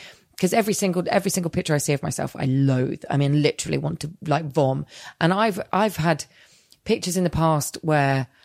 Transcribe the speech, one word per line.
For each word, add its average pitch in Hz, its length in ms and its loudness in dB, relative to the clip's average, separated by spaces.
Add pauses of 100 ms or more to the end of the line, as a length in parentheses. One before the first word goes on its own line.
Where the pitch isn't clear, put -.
(400)
'Cause 180 140 0
every 214 200 2
single, 180 340 0
every 185 240 0
single 175 180 -2
picture 160 260 -2
I 147 40 2
see - 120 -2
of 139 100 0
myself, 143 360 -6
I - 80 -4
loathe. 131 640 2
I 135 80 0
mean, 143 240 4
literally 147 360 0
want 147 240 -6
to, 151 100 -8 (140)
like, 156 200 0
vom. 139 400 0 (340)
And 170 140 2
I've, 202 260 0 (140)
I've 208 240 0
had 160 260 0 (600)
pictures 185 320 -2
in 185 80 2
the 165 40 2
past 156 520 0
where, 139 460 2 (180)